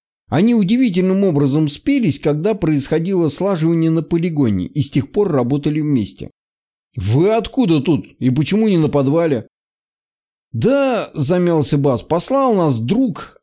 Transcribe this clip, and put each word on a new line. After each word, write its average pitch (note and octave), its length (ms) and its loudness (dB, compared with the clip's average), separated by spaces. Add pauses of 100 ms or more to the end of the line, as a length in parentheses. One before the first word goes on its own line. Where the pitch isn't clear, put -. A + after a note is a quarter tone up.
(280)
Они G#3+ 260 2
удивительным G3 680 2
образом D3 460 2
спелись, A#3+ 500 -2
когда D#3+ 360 -2
происходило E3 760 0
слаживание E3 600 0
на D#3+ 120 0
полигоне, D3+ 640 0
и - 160 -4
с - 80 -4
тех - 220 -2
пор G#3 180 0
работали D3 500 -2
вместе. C#3 500 -4 (680)
«Вы C#3 380 0
откуда G#3+ 460 0
тут? C3 260 -2 (120)
И B2+ 120 0
почему F3+ 380 0
не F#3 100 2
на D#3 100 2
подвале?» C#3+ 580 0 (1040)
«Да», A#3+ 640 0
замялся D#3+ 600 0
Бас, C#3 260 0
«послал C4 520 0
нас D#3 240 2
друг F#3 640 -4